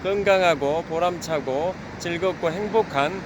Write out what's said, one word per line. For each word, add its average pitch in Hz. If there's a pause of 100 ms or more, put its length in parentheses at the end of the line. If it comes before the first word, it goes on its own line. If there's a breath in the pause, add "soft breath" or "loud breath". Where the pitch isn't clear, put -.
건강하고 180
보람차고 160 (240)
즐겁고 170
행복한 190 (140)